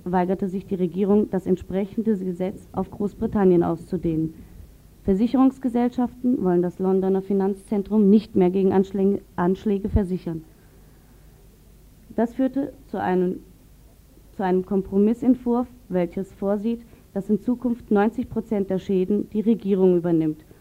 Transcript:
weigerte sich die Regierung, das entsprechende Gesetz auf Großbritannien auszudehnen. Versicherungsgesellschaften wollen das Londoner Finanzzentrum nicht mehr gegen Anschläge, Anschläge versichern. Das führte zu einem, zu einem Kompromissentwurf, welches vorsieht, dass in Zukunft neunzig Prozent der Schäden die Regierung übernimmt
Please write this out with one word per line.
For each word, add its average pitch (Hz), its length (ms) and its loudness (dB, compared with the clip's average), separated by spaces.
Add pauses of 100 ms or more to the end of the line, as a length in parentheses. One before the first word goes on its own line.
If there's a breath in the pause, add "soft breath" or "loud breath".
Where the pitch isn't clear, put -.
weigerte 185 420 -2
sich 180 180 -6
die 202 100 -6
Regierung, 190 560 0
das 185 160 -4
entsprechende 202 720 -2
Gesetz 185 540 -8
auf 185 200 -6
Großbritannien 196 720 2
auszudehnen. 165 720 -4 (680 loud breath)
Versicherungsgesellschaften 247 1400 0
wollen 180 160 2
das 175 180 -4
Londoner 190 420 2
Finanzzentrum 196 880 0
nicht 208 280 4
mehr 180 140 4
gegen 196 200 2
Anschläge, 196 480 2 (160)
Anschläge 190 540 -2
versichern. 175 560 -2 (1700 soft breath)
Das 233 180 -2
führte 262 400 -2 (140)
zu 196 120 -8
einem, 185 400 0 (920)
zu - 120 -8
einem 185 220 0
Kompromissentwurf, 233 1000 0 (220)
welches 180 440 -4
vorsieht, 208 480 -4 (320 loud breath)
dass 196 160 -6
in 208 100 2
Zukunft 247 520 -4
neunzig 220 380 0
Prozent 208 400 -4
der 190 100 -2
Schäden 190 500 -2
die 214 120 -4
Regierung 190 540 4
übernimmt 165 480 0 (180 soft breath)